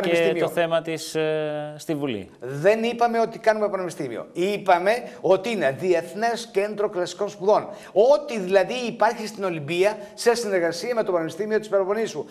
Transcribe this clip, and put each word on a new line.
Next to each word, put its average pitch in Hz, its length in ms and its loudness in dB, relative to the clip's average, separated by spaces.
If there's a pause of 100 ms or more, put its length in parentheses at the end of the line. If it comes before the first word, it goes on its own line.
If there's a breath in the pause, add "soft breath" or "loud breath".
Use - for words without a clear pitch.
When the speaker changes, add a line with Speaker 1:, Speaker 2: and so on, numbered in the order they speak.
Speaker 1:
πανεπιστήμιο. 170 340 4
Speaker 2:
και 170 60 0
το 165 80 2
θέμα 165 340 0
της, 160 320 -6
ε, 151 640 -2
στη 160 160 -4
Βουλή. 123 340 -4 (120)
Speaker 1:
Δεν 151 420 2
είπαμε 233 380 0
ότι 226 180 -2
κάνουμε 214 300 2
πανεπιστήμιο. 156 640 -6
Είπαμε 180 600 2 (280 loud breath)
ότι 185 300 2
είναι 147 300 0
Διεθνές 190 720 0
Κέντρο 202 360 -2
Κλασικών 180 400 -4
Σπουδών. 185 400 2 (240 loud breath)
Ό,τι 247 460 4
δηλαδή 190 360 2 (120)
υπάρχει 220 400 0
στην 208 180 -8
Ολυμπία 175 520 0 (180 loud breath)
σε 233 200 2
συνεργασία 196 600 -2
με 220 80 0
το 196 100 -2
Πανεπιστήμιο 196 460 -2
της 214 100 -8
Πελοποννήσου. 196 640 0